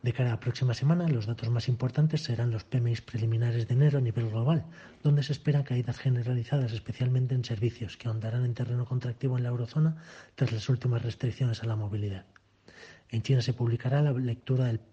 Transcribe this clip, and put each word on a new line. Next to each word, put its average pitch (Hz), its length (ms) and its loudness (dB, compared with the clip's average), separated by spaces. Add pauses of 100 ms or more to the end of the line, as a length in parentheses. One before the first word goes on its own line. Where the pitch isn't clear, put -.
De 120 100 0
cara 123 180 2
a - 20 0
la 110 80 -2
próxima 127 340 0
semana, 170 320 2
los 120 200 0
datos 117 220 -4
más 117 200 0
importantes 139 560 2
serán 120 260 0
los 110 140 -4
P - 140 -2
M 120 120 2
Is 117 100 0
preliminares 113 680 0
de 120 60 0
enero 143 240 4
a - 20 2
nivel 113 300 0
global, 117 360 2 (380)
donde 143 180 4
se - 80 -4
esperan 143 320 0
caídas 123 340 -2
generalizadas, 123 760 0
especialmente 127 640 0
en 120 80 0
servicios, 113 520 -4
que - 120 -6
ahondarán 110 360 -2
en 120 100 0
terreno 123 300 -2
contractivo 127 520 -2
en 123 80 0
la 120 60 -2
eurozona 151 480 0 (360)
tras - 160 0
las 110 180 -4
últimas 120 340 2
restricciones 117 600 -2
a 113 40 -4
la 113 100 0
movilidad. 104 500 -4 (840)
En 110 120 -2
China 131 200 4
se 123 100 0
publicará 120 500 0
la 147 80 4
lectura 127 540 0
del 113 160 0 (120)